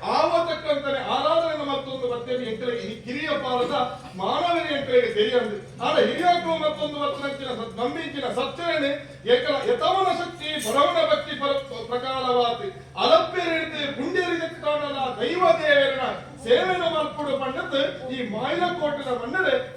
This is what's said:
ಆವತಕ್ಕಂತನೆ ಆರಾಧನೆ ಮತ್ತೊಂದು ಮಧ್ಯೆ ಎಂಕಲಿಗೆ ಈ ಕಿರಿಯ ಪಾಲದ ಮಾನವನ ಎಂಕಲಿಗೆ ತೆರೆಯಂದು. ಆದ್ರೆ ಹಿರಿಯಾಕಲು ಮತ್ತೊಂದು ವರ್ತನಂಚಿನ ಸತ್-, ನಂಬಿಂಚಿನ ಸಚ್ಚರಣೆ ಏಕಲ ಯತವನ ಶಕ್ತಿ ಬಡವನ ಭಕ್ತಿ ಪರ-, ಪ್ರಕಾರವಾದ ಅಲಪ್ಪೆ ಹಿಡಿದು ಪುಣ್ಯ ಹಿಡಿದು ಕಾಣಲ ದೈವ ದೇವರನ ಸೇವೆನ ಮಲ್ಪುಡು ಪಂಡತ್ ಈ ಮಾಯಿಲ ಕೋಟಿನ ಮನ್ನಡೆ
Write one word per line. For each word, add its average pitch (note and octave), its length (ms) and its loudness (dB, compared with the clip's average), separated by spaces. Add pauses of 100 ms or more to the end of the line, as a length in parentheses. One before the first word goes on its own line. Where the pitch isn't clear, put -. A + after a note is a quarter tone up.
(160)
ಆವತಕ್ಕಂತನೆ D#4 840 0 (160)
ಆರಾಧನೆ D#4 560 2
ಮತ್ತೊಂದು C4+ 400 -4
ಮಧ್ಯೆ A#3+ 220 -4 (160)
ಎಂಕಲಿಗೆ A3 400 -4
ಈ A3 40 -8 (100)
ಕಿರಿಯ D4 260 -4 (140)
ಪಾಲದ B3 300 0 (460)
ಮಾನವನ D#4 380 2 (180)
ಎಂಕಲಿಗೆ B3 400 4
ತೆರೆಯಂದು. G#3+ 400 2 (280)
ಆದ್ರೆ C#4 260 4
ಹಿರಿಯಾಕಲು E4 460 2 (100)
ಮತ್ತೊಂದು D4+ 360 -2
ವರ್ತನಂಚಿನ C4+ 480 -4 (100)
ಸತ್-, - 200 -8
ನಂಬಿಂಚಿನ C#4+ 460 -4 (140)
ಸಚ್ಚರಣೆ D#4 520 -2 (420)
ಏಕಲ C#4 200 2 (160)
ಯತವನ F#4 400 4 (100)
ಶಕ್ತಿ E4+ 280 -6 (180)
ಬಡವನ D#4 320 4 (120)
ಭಕ್ತಿ D4+ 320 0
ಪರ-, C#4 200 0 (280)
ಪ್ರಕಾರವಾದ B3 680 0 (440)
ಅಲಪ್ಪೆ F4 460 4
ಹಿಡಿದು D#4 300 -2 (160)
ಪುಣ್ಯ F4+ 300 0
ಹಿಡಿದು E4 380 -4
ಕಾಣಲ D4 340 -2 (220)
ದೈವ E4+ 220 0 (180)
ದೇವರನ C4+ 440 4 (400)
ಸೇವೆನ F4 400 4 (100)
ಮಲ್ಪುಡು D4+ 460 -2
ಪಂಡತ್ C#4 400 -2 (340)
ಈ C4 40 -6 (160)
ಮಾಯಿಲ D4 300 0 (140)
ಕೋಟಿನ C#4+ 320 -2 (120)
ಮನ್ನಡೆ F#4 320 2 (220)